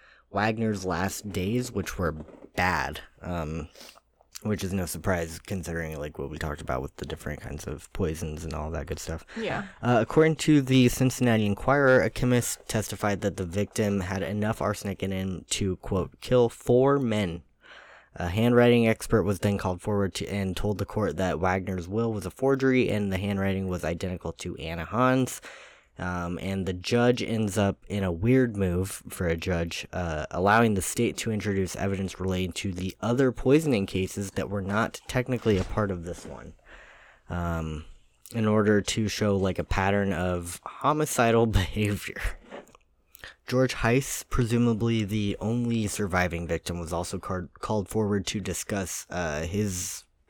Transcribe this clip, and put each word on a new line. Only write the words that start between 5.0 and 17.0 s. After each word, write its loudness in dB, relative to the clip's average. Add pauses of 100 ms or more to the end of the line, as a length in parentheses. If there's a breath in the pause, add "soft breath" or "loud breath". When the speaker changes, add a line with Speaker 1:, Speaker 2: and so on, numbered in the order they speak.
Speaker 1:
considering, -6
like, -10
what -6
we -10
talked -4
about -2
with -8
the -8
different -8
kinds -10
of -12
poisons -4
and -8
all -6
that -6
good -6
stuff. -8 (120 loud breath)
Speaker 2:
Yeah. -4 (180)
Speaker 1:
Uh, 4
according 4
to 4
the 6
Cincinnati 2
Enquirer, 4
a 4
chemist 0
testified -2
that -2
the -4
victim 0
had -4
enough -2
arsenic -4
in -4
him -4
to, 0
quote, -4
"kill 4
four 4
men." -2 (720 loud breath)